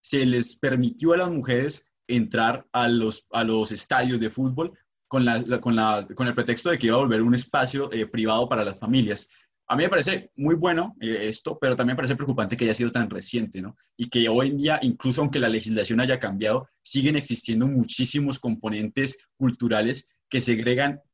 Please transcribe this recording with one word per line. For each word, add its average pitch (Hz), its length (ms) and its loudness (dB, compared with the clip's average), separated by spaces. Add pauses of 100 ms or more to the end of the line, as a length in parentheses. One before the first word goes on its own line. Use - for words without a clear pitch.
se 139 240 0
les 123 300 2
permitió 135 600 0
a - 20 2
las 180 160 0
mujeres 131 580 -2 (160)
entrar 117 640 0
a 120 160 0
los, 113 460 0
a 117 100 0
los 110 300 0
estadios 127 480 0
de 110 100 -2
fútbol 131 420 -4 (360)
con 131 160 2
la, 117 200 2
la, 120 160 -2
con 120 140 0
la, 107 400 2
con 127 140 -2
el 117 80 -2
pretexto 120 340 0
de 165 80 2
que 120 80 0
iba 113 100 4
a 131 40 6
volver 113 220 2
un 120 120 4
espacio, 131 580 -2
eh, 110 140 -2
privado 113 420 0
para 113 140 0
las 98 160 -4
familias. 110 500 0 (380)
A - 80 0
mí 139 80 0
me 175 80 2
parece 180 460 0
muy 151 180 2
bueno, 175 460 0
eh, 110 260 -4
esto, - 340 -6
pero 131 140 2
también 123 200 0
me 123 80 -4
parece 127 120 0
preocupante 117 420 -2
que 117 100 0
haya 110 80 2
sido 120 180 -2
tan 113 180 -2
reciente, 98 500 -6
¿no? 101 160 -12 (200)
Y 120 120 -6
que 117 200 2
hoy 127 220 4
en 143 80 -2
día, 151 240 0
incluso 127 400 0
aunque 139 180 0
la 117 80 2
legislación 110 500 0
haya 127 220 0
cambiado, 107 480 -2 (140)
siguen 143 340 2
existiendo 117 500 0
muchísimos 135 720 0
componentes 110 880 -4 (100)
culturales 117 920 0
que 131 100 -2
segregan 123 600 0 (140)